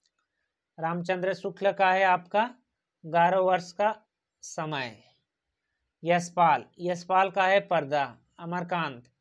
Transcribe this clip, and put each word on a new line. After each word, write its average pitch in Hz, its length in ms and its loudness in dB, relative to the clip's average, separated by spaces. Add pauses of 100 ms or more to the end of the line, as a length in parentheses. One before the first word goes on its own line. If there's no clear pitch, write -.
(800)
रामचंद्र 175 540 -2
शुक्ल 196 380 -2
का 185 200 2
है 190 120 2
आपका 190 520 0 (500)
ग्यारह 170 340 4
वर्ष 185 320 0
का 214 320 -2 (380)
समय। 139 640 -8 (1000)
यशपाल, 170 600 2 (140)
यशपाल 180 520 0
का 190 160 0
है 196 120 4
पर्दा। 143 580 -2 (220)
अमरकांत, 170 800 -8